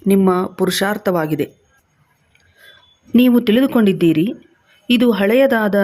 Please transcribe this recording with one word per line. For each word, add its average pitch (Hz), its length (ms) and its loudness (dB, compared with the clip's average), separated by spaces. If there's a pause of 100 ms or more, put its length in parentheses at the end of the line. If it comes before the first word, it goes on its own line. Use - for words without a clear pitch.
ನಿಮ್ಮ 190 380 0
ಪುರುಷಾರ್ಥವಾಗಿದೆ. 185 1040 -4 (1600)
ನೀವು 240 260 4
ತಿಳಿದುಕೊಂಡಿದ್ದೀರಿ, 208 920 0 (560)
ಇದು 240 220 2
ಹಳೆಯದಾದ 214 720 0